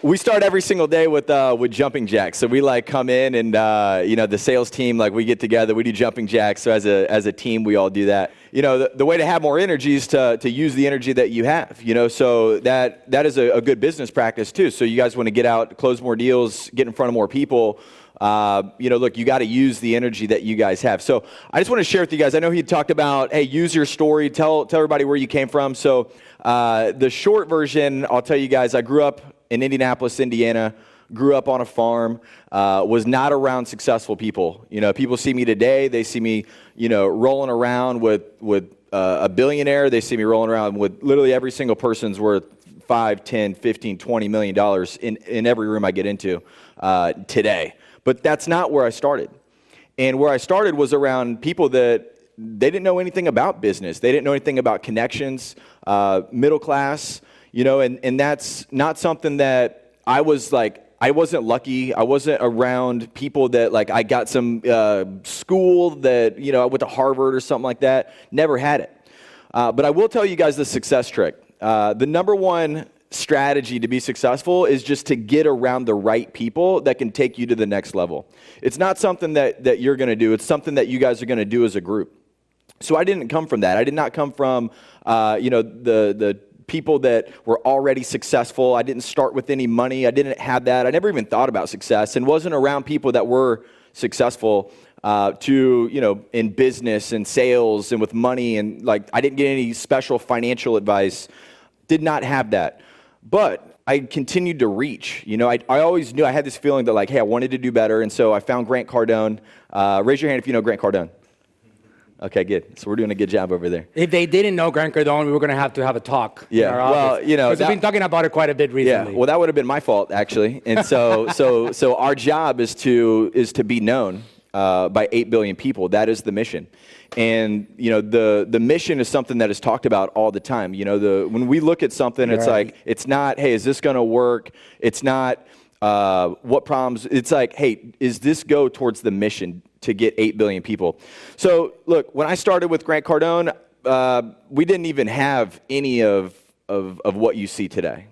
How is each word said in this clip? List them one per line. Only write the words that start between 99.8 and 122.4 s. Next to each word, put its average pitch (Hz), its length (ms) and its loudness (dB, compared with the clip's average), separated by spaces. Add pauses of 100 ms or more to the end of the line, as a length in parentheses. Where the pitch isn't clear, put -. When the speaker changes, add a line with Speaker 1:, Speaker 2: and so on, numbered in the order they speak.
Speaker 1:
financial 120 580 -2
advice. 101 520 -2 (600)
Did 160 120 2
not 156 240 -2
have 127 280 -2
that. 90 280 -2 (420)
But 131 640 -2
I 139 140 0
continued 156 600 -4
to 120 60 4
reach. 110 600 -6
You 107 100 -4
know, 120 140 4
I, 120 80 0 (100)
I 135 120 2
always 160 340 0
knew 147 100 2
I 131 80 2
had 147 120 0
this 131 120 -10
feeling 135 300 0
that, 113 80 2
like, 101 160 0
hey, 139 80 0
I 117 40 4
wanted 120 280 0
to 131 80 -4
do 127 120 -2
better. 113 320 2
And 107 80 -2
so 113 220 2
I 101 80 2
found 123 260 -4
Grant 123 220 -2
Cardone. 110 520 0 (300)
Uh, 98 340 0
raise 139 180 0
your 151 80 0
hand 131 100 -2
if 117 60 -12
you 131 60 -4
know 113 100 0
Grant 107 180 -2
Cardone. 95 300 -2 (1080)
Okay, 95 240 -2
good. 92 340 -6
So - 100 -12
we're 104 60 -4
doing 110 160 -2
a 98 60 -4
good 95 140 -2
job 92 200 0
over 87 180 -2
there. 82 280 -6
Speaker 2:
If 165 160 0
they 175 140 0
didn't 190 280 0
know 170 160 0
Grant 151 240 -2
Cardone, 147 320 0
we 143 60 0
were 147 80 2
gonna 143 160 0
have 139 160 -2
to 131 120 -4
have 127 120 -2
a 110 40 -4
talk 123 500 -4
in 113 80 0
Speaker 1:
Yeah, 104 120 4
Speaker 2:
our 123 60 -2 (160)
Speaker 1:
well, 135 220 2
Speaker 2:
office. - 120 -4
Speaker 1:
you 151 100 2
know, 127 120 2
Speaker 2:
'Cause 117 100 2
we've - 80 -
Speaker 1:
that - 20 2
Speaker 2:
been 196 120 0
talking 208 220 0
about 165 220 0
it 156 60 -2
quite 156 180 0
a 147 60 -2
bit 135 180 0
recently. 120 400 0
Speaker 1:
Yeah, 107 60 -4
well, 127 80 4
that 160 140 2
would 165 80 2
have 151 80 0
been 127 100 0
my 139 140 -2
fault, 101 320 0
actually. 107 520 -2
And 113 220 0
so, 117 420 2
<laughs> - 60 -6
so, 120 380 2
so 123 240 0
our 139 180 0
job 139 460 -2